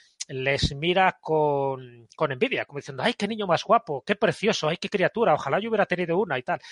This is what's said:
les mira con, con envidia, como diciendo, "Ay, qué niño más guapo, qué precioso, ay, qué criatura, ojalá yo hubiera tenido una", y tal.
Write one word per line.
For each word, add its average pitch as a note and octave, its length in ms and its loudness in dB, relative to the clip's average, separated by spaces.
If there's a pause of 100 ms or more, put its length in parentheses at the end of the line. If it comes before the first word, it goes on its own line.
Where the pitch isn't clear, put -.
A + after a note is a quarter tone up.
(280)
les C#3 480 -2
mira F3+ 440 2
con, C3+ 960 -2
con D3 160 0
envidia, D3+ 340 -2
como C#3+ 140 -12
diciendo, C3+ 240 -8
"Ay, A#3 120 2
qué G3+ 120 -2
niño G#3 200 -4
más D#3+ 160 2
guapo, F#3 420 0
qué G3+ 100 0
precioso, E3 540 0
ay, E3+ 80 -2
qué G3 100 -8
criatura, F#3+ 460 2
ojalá D3 260 0
yo A3+ 100 -6
hubiera G#3 180 2
tenido E3+ 300 0
una", G#3+ 200 0
y G#3 60 -4
tal. F3 160 -4 (120)